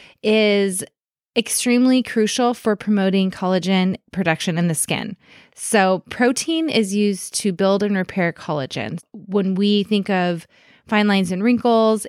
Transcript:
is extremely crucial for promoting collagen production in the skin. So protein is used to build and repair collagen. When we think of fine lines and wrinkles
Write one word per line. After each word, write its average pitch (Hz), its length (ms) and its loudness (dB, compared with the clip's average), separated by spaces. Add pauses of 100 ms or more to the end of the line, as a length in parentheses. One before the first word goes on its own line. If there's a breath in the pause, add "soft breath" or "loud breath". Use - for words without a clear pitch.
(220 loud breath)
is 202 600 2 (520)
extremely 247 680 2
crucial 240 500 0
for 214 240 -2
promoting 190 540 0
collagen 185 640 0 (140)
production 165 480 -2
in 175 100 2
the 160 60 -2
skin. - 420 -6 (380 soft breath)
So 190 460 2 (100)
protein 320 580 0
is 202 260 0
used 208 420 -2
to 196 180 -2
build 196 280 2
and 208 140 0
repair 180 380 -2
collagen. 139 680 -8 (120)
When 190 400 -2
we 202 300 2
think 202 260 -2
of 180 360 -2 (400 soft breath)
fine 208 220 2
lines 190 240 2
and 185 100 -4
wrinkles 226 680 2